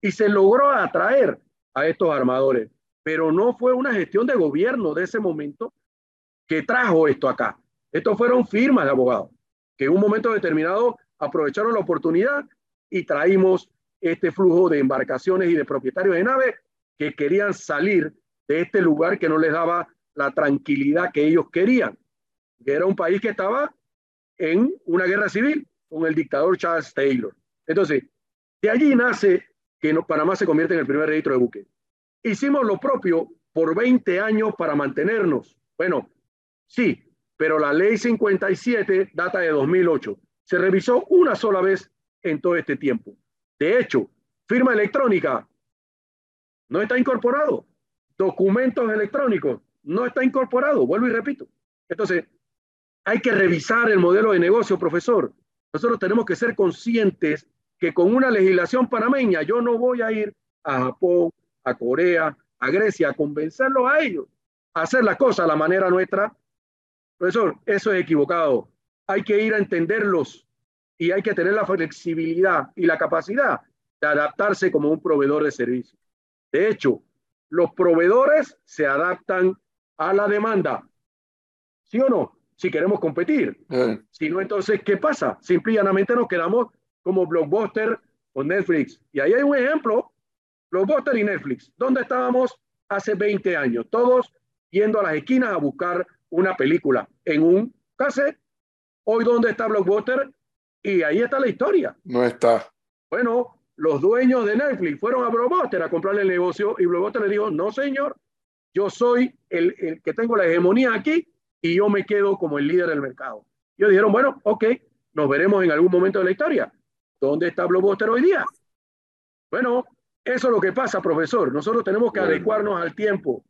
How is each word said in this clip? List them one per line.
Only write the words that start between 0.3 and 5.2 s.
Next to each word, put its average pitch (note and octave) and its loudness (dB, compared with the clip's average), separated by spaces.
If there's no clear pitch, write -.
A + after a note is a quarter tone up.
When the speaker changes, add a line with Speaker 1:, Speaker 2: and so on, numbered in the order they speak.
Speaker 1:
atraer G#3+ 0
a C#3+ -2
estos E3 0
armadores. C3 0
Pero D#3+ -2
no A3 2
fue B3 2
una B3+ -2
gestión G3+ 0
de C4+ 0
gobierno F3+ 0
de E3+ -4
ese A3 -6
momento D#3 -6